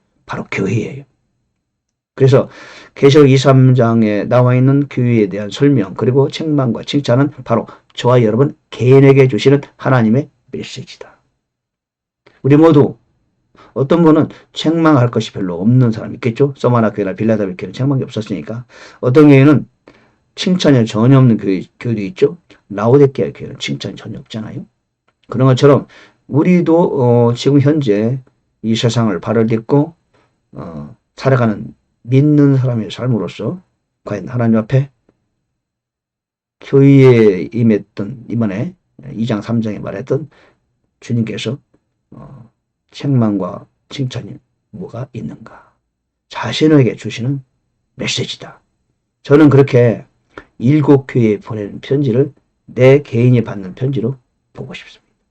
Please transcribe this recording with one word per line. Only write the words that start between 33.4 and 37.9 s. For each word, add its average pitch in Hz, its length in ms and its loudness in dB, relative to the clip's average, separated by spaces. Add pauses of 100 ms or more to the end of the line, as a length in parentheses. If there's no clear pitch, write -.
과연 101 240 -10
하나님 117 300 -2
앞에 131 320 -2 (1700)
교회에 131 920 4
임했던, 110 760 -4